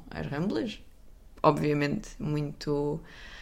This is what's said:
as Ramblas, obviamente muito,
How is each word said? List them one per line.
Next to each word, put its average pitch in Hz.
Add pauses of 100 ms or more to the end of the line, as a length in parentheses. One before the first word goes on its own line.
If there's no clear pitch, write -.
(120)
as 156
Ramblas, 214 (640)
obviamente 147 (100)
muito, 147 (420)